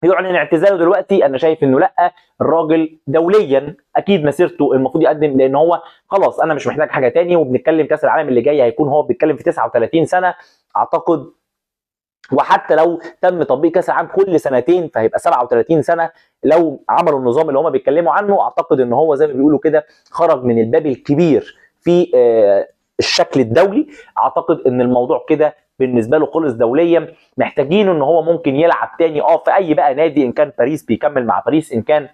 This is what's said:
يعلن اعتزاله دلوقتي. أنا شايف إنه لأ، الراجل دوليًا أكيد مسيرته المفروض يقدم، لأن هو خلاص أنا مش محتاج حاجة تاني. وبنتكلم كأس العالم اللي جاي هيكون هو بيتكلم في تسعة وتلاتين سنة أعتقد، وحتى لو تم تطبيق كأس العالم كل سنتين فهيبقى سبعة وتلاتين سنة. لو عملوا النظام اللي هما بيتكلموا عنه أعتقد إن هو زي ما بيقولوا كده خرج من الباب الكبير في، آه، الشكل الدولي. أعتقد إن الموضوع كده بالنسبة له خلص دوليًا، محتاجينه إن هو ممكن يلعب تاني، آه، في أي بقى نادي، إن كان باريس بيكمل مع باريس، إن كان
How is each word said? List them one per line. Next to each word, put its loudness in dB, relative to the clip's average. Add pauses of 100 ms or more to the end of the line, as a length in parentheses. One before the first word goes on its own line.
يعلن 0
اعتزاله 0
دلوقتي. 2
أنا -2
شايف 0
إنه 2
لأ، 0 (280)
الراجل 0 (100)
دوليًا 0 (200)
أكيد 0
مسيرته 0
المفروض 0
يقدم، 0
لأن 2
هو 2 (260)
خلاص 0
أنا 0
مش -4
محتاج -2
حاجة 0
تاني. 0
وبنتكلم 0
كأس -2
العالم 0
اللي 2
جاي 2
هيكون 0
هو 0
بيتكلم -2
في -16
تسعة -2
وتلاتين 0
سنة 0 (440)
أعتقد، -2 (1000)
وحتى 0
لو 0 (220)
تم 0
تطبيق 0
كأس -2
العالم -4
كل 0
سنتين 0
فهيبقى -2
سبعة 0
وتلاتين 0
سنة. -2 (340)
لو 2
عملوا 0
النظام 0
اللي 0
هما 0
بيتكلموا 0
عنه 0
أعتقد -2
إن 0
هو 2
زي 0
ما -4
بيقولوا 2
كده 0 (260)
خرج 0
من 0
الباب 0
الكبير 0 (240)
في، 2
آه، 4 (320)
الشكل -2
الدولي. 0 (300)
أعتقد -2
إن 0
الموضوع 0
كده 0 (240)
بالنسبة 0
له 0
خلص -4
دوليًا، 0 (240)
محتاجينه 0
إن 0
هو 0
ممكن -2
يلعب 0 (100)
تاني، 0
آه، 2
في -2
أي 0
بقى 2
نادي، 0
إن -4
كان -2
باريس -2
بيكمل -2
مع 0
باريس، -2
إن -2
كان -2